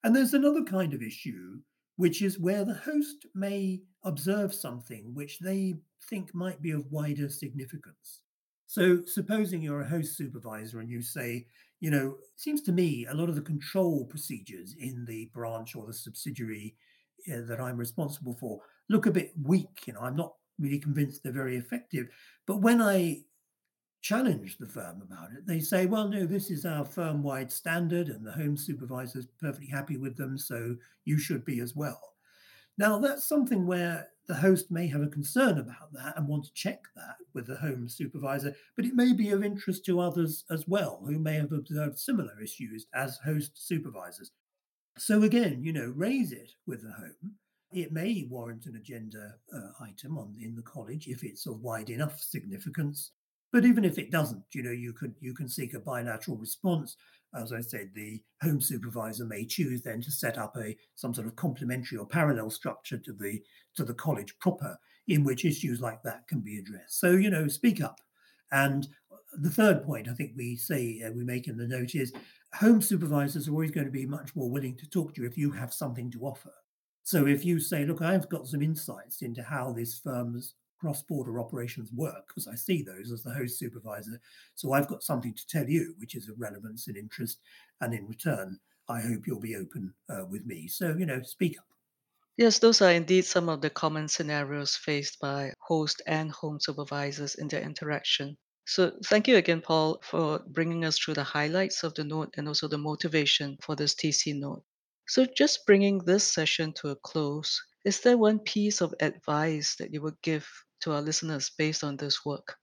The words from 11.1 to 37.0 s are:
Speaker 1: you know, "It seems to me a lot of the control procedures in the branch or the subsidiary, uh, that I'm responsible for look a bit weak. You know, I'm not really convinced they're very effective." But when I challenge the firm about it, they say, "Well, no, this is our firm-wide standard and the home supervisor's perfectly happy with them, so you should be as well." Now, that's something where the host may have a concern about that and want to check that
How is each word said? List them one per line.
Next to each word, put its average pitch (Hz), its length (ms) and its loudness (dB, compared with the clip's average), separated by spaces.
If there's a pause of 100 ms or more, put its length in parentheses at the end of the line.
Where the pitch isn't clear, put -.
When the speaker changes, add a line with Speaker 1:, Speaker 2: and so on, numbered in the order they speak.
Speaker 1:
you 156 120 0
know, 135 260 2 (160)
"It - 60 -20
seems 302 240 -2
to 190 80 2
me 156 340 2
a 131 80 -10
lot 165 160 0
of 156 60 -2
the 147 60 -2
control 151 680 0
procedures 98 680 -12
in 123 320 -8
the 110 220 -10
branch 113 480 -8
or 110 100 -10
the 113 80 -12
subsidiary, 110 840 -8 (560)
uh, 120 100 -6
that 117 200 -6
I'm 123 160 -4
responsible 127 560 -4
for 110 300 -8 (260)
look 220 160 4
a 196 60 6
bit 170 260 0
weak. 156 480 2
You 123 80 -10
know, 104 80 -12
I'm 127 140 -4
not 165 200 -2 (220)
really 143 220 0
convinced 143 420 0
they're 131 100 -6
very 127 260 -2
effective." 127 520 -6 (380)
But 202 100 0
when 233 240 8
I 180 440 4 (760)
challenge 202 560 2
the 120 100 -12
firm 90 320 -12
about 92 320 -16
it, - 140 -14
they 165 140 0
say, 185 260 4
"Well, 214 240 2
no, 196 160 0
this 196 240 -2
is 147 160 -4
our 147 200 0
firm-wide 143 680 -2
standard 170 580 0
and 110 160 -10
the 107 80 -10
home 147 240 0
supervisor's 127 680 -8
perfectly 143 400 -8
happy 139 280 -4
with 131 220 -6
them, 135 220 -6
so 120 380 -6 (260)
you 151 160 2
should 135 260 -2
be 123 140 -2
as 120 160 -6
well." 147 400 -6 (600)
Now, 208 220 4
that's 285 240 0
something 233 440 4
where 175 440 -2 (160)
the 170 80 -4
host 185 360 6
may 170 160 0
have 143 160 0
a 147 40 0
concern 156 500 4
about - 360 -8
that - 240 -8
and 143 100 0
want 147 160 -2
to - 100 -18
check - 300 -4 (120)
that - 220 -16 (140)